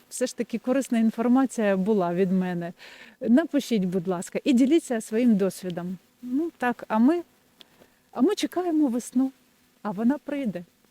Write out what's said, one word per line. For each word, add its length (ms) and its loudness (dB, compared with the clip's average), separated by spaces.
все 160 -4
ж 120 -10
таки 200 -6
корисна 420 -2
інформація 760 2
була 360 0
від 180 2
мене. 420 -2
Напишіть, 640 2
будь 220 -4
ласка, 360 -6
і 100 2
діліться 480 2
своїм 340 2
досвідом. 600 -4
Ну, 360 -4
так, 300 -4
а 120 0
ми, 220 4
а 100 -2
ми 140 4
чекаємо 520 0
весну, 440 -2
а 100 -6
вона 260 0
прийде. 480 -6